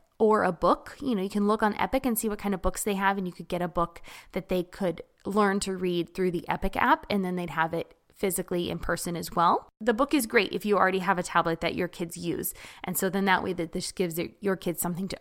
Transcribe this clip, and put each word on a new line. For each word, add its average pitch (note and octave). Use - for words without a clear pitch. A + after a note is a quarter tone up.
or G#3+
a F#3
book. -
You C4
know, F#3
you G3
can G3+
look A3
on G#3+
Epic C4
and A3+
see A3+
what G#3
kind G3+
of F3
books -
they G3+
have, G3
and F#3+
you F3
could -
get F3
a F3
book E3+
that D#3
they F3+
could F3
learn G3+
to F#3+
read F3
through F#3
the F3
Epic -
app, D4
and G3+
then F3+
they'd F3
have E3
it -
physically F3+
in E3+
person E3+
as E3
well. F3+
The A3+
book C4+
is B3+
great A3
if -
you G3+
already F#3+
have F#3
a F3+
tablet E3
that E3+
your E3+
kids -
use. E3+
And F#3
so F#3+
then G3
that F#3
way F#3+
that E3
this -
gives E3
it, -
your G#3
kids F3
something F3
to -